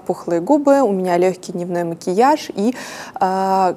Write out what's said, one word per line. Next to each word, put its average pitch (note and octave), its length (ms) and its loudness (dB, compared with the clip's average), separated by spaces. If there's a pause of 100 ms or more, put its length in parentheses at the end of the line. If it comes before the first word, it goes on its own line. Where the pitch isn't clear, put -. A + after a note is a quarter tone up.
пухлые E3+ 340 -2
губы. C#4 420 4
У G#3+ 100 2
меня F#3 260 0
лёгкий F3+ 340 0
дневной F3 320 -4
макияж F#3+ 720 0
и, A3 180 0 (420)
а, F#3+ 600 0